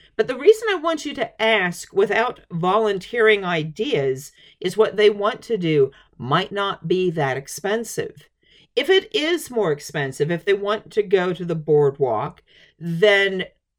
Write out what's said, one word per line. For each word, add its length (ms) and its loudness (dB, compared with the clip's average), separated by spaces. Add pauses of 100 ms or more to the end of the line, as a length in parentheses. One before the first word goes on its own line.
(160)
But 120 0
the 100 -6
reason 320 4
I 60 0
want 300 -4
you 80 -8
to 280 -8
ask 520 -2
without 480 0 (100)
volunteering 920 0
ideas 840 -2 (280)
is 160 -4
what 220 2
they 120 6
want 340 -2
to 140 -2
do 340 2 (260)
might 340 -2
not 380 -4
be 220 2
that 260 -2
expensive. 920 -8 (480)
If 140 0
it 260 2
is 340 -2
more 220 0
expensive, 580 -4
if 140 -4
they 100 2
want 380 -4
to 100 0
go 320 2
to 120 -8
the 100 -4
boardwalk, 880 0 (340)
then 680 2 (340)